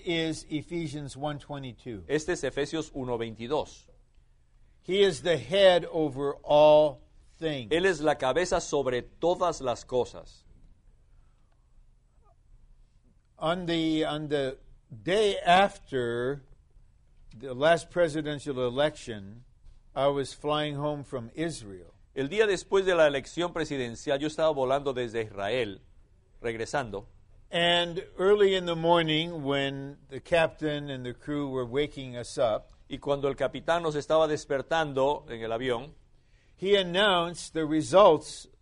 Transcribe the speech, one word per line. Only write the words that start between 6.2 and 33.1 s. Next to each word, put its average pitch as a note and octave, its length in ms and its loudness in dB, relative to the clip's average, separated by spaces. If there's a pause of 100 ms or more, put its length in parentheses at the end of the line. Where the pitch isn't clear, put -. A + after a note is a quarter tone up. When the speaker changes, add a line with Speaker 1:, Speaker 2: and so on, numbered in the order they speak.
Speaker 1:
all D3+ 580 6 (360)
things. C#3+ 340 -6
Speaker 2:
Él E3+ 140 2
es F3+ 140 2
la D3 160 2
cabeza E3 460 0
sobre B2+ 400 -2
todas E3+ 600 -2
las A#2+ 220 -4
cosas. - 640 -6 (3000)
Speaker 1:
On F3 280 -2
the, D#3+ 400 0
on D3+ 240 -6
the C3+ 280 -2 (460)
day G3 420 0
after C3+ 960 2 (960)
the B2+ 160 -12
last D#3 380 2
presidential D3 720 -2
election, A#2+ 800 -4 (520)
I C#3 120 2
was C#3+ 260 -2
flying D3+ 420 -4
home D3 280 -6
from A#2 320 -10
Israel. G#2 580 -10 (220)
Speaker 2:
El C#3 140 -4
día G#3+ 180 2
después F#3+ 380 0
de F3+ 100 2
la D#3+ 120 6
elección D3 440 -2
presidencial, C#3 680 -4
yo D3+ 80 -2
estaba D#3 260 0
volando C#3 400 0
desde A#2 300 -4
Israel, G#2 580 -4 (600)
regresando. A2+ 680 -6 (440)
Speaker 1:
And F3 520 0 (140)
early G3 380 4
in F3+ 100 -2
the E3+ 100 -2
morning, E3 680 2
when C#3 540 -4 (120)
the C3 120 -12
captain D3+ 680 -2
and B2+ 160 -10
the B2 80 -8
crew D3 360 -6
were C3 160 -4
waking C3 500 -4
us A#2+ 220 -10
up, B2 340 0 (160)
Speaker 2:
Y - 120 -12
cuando C#3+ 280 -2